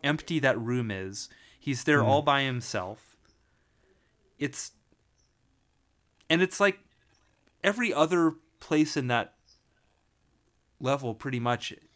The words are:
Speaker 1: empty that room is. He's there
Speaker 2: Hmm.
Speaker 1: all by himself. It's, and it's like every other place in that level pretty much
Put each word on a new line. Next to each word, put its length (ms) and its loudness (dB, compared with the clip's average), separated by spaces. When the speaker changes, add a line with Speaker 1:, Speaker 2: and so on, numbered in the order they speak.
Speaker 1:
empty 360 -2
that 200 2
room 320 -2
is. 360 -8
He's 260 -6
there 180 6
Speaker 2:
Hmm. 60 4
Speaker 1:
all 120 4
by 220 2
himself. 760 -6
It's, 340 -8
and 120 4
it's 180 0
like 200 2
every 300 0
other 420 4
place 360 0
in 120 -2
that 260 0
level 360 -2
pretty 240 -4
much 340 -2